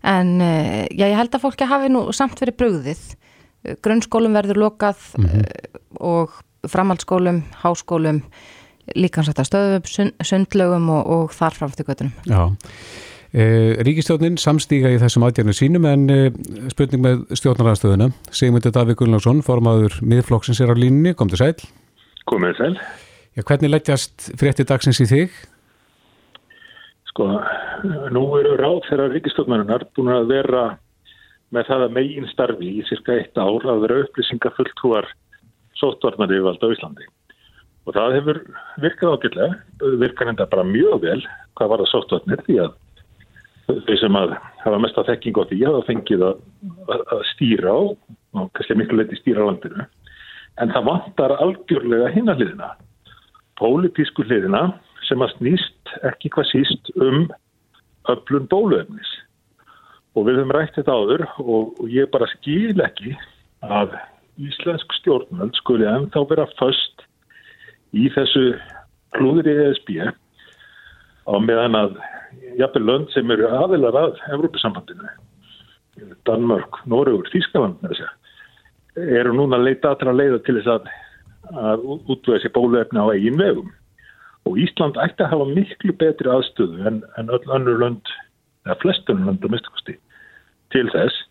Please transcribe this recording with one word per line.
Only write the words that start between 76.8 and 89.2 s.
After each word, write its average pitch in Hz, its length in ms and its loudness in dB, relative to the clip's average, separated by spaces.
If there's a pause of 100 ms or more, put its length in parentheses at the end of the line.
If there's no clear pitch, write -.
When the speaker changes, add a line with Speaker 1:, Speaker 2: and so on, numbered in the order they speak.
Speaker 3:
Noregur, 120 460 2
Þýskaland, 120 500 0
meira 175 140 -8
að - 60 -10
segja, - 120 -14 (1080)
eru 123 120 0
núna 131 240 2
að 123 120 2
leita 135 240 0
allra 131 200 -2
leiða 131 300 2
til 123 160 0
þess 117 160 0
að, - 160 -6 (640)
að 113 300 -2
ú-, 139 240 -8
útvega 120 340 0
sér 117 100 -6
bóluefni 120 480 0
á 104 80 2
eigin 110 300 0
vegum. 190 320 -2 (720)
Og 92 160 -2
Ísland 156 380 -2
ætti 175 260 -4
að 156 100 0
hafa 143 140 0
miklu 185 480 -2
betri 156 380 0
aðstöðu 98 540 -2
en, 110 140 -4 (140)
en 113 160 -10
öll 123 160 -4
önnur 127 340 -2
lönd, 120 320 -4 (540)
eða - 140 -6
flest - 280 -2
önnur 98 200 0